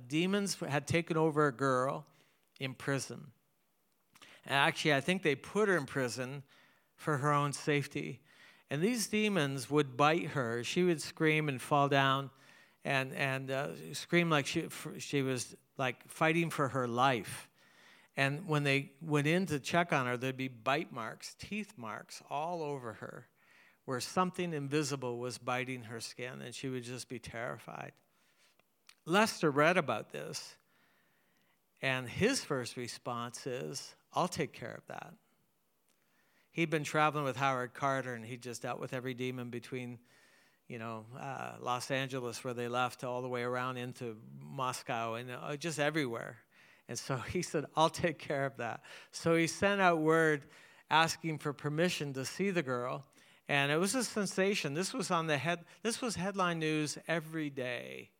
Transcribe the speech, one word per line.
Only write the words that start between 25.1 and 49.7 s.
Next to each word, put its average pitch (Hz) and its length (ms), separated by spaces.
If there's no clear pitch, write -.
was 120 180
biting 127 460
her 113 180
skin, 127 400
and 127 140
she - 140
would 127 160
just 120 240
be 123 100
terrified. 117 720
Lester 190 460
read 151 260
about 135 360
this, - 440
and 131 260
his 220 340
first 127 360
response 120 680
is, 139 500
"I'll 165 140
take 160 260
care - 200
of - 120
that." - 280
He'd 165 180
been 151 140
traveling 151 400
with 127 120
Howard 127 380
Carter, 135 400
and 113 100
he 123 140
just 123 240
dealt 120 180
with 135 140
every 127 180
demon 127 380
between, 123 480
you 123 100
know, 113 260
uh, 127 440
Los 123 300
Angeles, 131 520
where 127 120
they 120 120
left, 123 380
all 123 160
the 127 80
way 123 140
around 127 340
into 123 400
Moscow, 127 760
and, 123 160
uh, 139 260
just 147 220
everywhere. 143 600
And 120 100
so 135 200
he 175 240
said, 147 240
"I'll 160 140
take 160 280
care 139 280
of 131 100
that." 117 260
So 165 240
he 165 100
sent 202 340